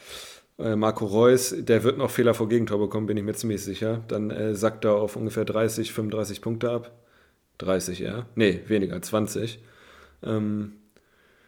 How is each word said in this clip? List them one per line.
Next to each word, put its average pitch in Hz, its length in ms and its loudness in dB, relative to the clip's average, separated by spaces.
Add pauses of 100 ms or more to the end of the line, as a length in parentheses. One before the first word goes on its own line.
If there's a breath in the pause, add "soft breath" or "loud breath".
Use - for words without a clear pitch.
(580 loud breath)
Äh, 110 160 0
Marco 107 300 0
Reus, 120 520 6
der 113 280 4
wird 131 140 2
noch 135 120 -2
Fehler 117 240 4
vor 113 140 -2
Gegentor 110 300 2
bekommen, 104 280 -2
bin 107 100 0
ich 104 60 -2
mir 104 120 -4
ziemlich 104 280 -4
sicher. 110 460 -4
Dann, 104 220 -2
äh, 107 240 -2
sackt 110 300 0
er 107 100 6
auf 104 200 2
ungefähr 110 300 -2
dreißig, 110 480 0
fünfunddreißig 107 480 -4
Punkte 117 300 -2
ab. 117 280 -6 (600 soft breath)
Dreißig 90 440 -2
eher. 113 320 -6
Nee, 95 320 4
weniger, 95 360 0
zwanzig. 107 600 -4 (600 loud breath)
Ähm, 104 480 -2 (760 soft breath)